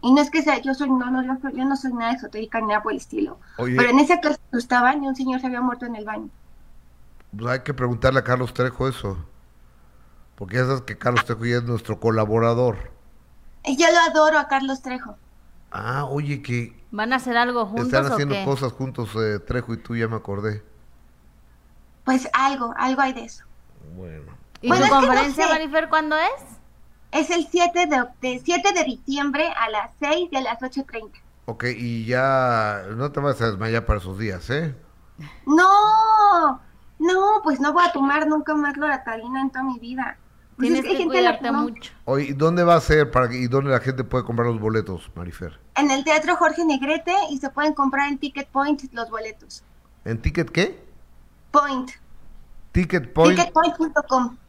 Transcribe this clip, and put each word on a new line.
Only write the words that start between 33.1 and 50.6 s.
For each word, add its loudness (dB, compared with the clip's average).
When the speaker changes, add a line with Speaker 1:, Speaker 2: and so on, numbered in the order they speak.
Speaker 2:
te -4
vas 0
a 2
desmayar -2
para 0
esos -10
días, -8
¿eh? -4
Speaker 1:
No, 6
no, 4
pues 0
no 2
voy 6
a 2
tomar 2
nunca 0
más 0
loratadina -4
en -2
toda -8
mi -6
vida. -10
Pues -2
Speaker 3:
Tienes 4
Speaker 1:
es -4
que -2
hay 0
Speaker 3:
que 0
Speaker 1:
gente 0
a 4
la 6
Speaker 3:
cuidarte -12
Speaker 1:
que 0
no. 0
Speaker 3:
mucho. -8
Speaker 2:
Oye, 0
¿y -6
dónde 2
va 8
a 4
ser 4
para 2
que, -6
y -2
dónde 0
la 4
gente -4
puede -2
comprar 0
los -2
boletos, -4
Marifer? -12
Speaker 1:
En 2
el 0
Teatro 2
Jorge 2
Negrete 0
y -6
se -8
pueden 0
comprar 0
en -4
Ticket -8
Point -2
los -8
boletos. -12
Speaker 2:
¿En -4
Ticket 0
qué? -2